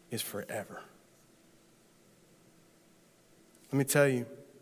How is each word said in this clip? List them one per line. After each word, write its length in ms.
is 120
forever." 580
Let 80
me 60
tell 240
you, 160